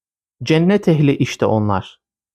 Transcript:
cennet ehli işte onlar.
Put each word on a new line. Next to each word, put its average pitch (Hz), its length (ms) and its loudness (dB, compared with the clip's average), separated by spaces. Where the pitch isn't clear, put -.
cennet 170 440 0
ehli 147 280 2
işte - 300 -2
onlar. 104 560 -2